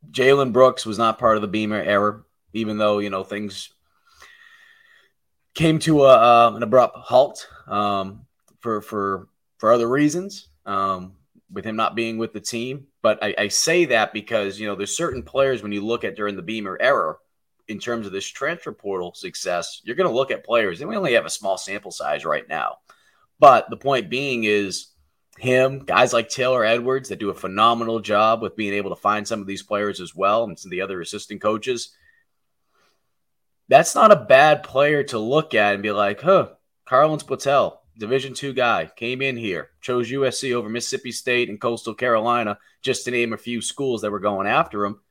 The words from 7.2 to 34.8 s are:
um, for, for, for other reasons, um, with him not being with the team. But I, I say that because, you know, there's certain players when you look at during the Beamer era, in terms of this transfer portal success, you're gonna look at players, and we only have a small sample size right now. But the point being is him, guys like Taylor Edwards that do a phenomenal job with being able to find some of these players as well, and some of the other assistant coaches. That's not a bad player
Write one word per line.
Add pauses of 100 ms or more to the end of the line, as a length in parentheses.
um, (360)
for,
for, (300)
for
other
reasons, (180)
um, (380)
with
him
not
being
with
the
team. (140)
But
I,
I
say
that
because,
you
know,
there's
certain
players
when
you
look
at
during
the
Beamer
era, (520)
in
terms
of
this
transfer
portal
success,
you're
gonna
look
at
players,
and
we
only
have
a
small
sample
size
right
now. (600)
But
the
point
being
is (500)
him,
guys
like
Taylor
Edwards
that
do
a
phenomenal
job
with
being
able
to
find
some
of
these
players
as
well,
and
some
of
the
other
assistant
coaches. (1700)
That's
not
a
bad
player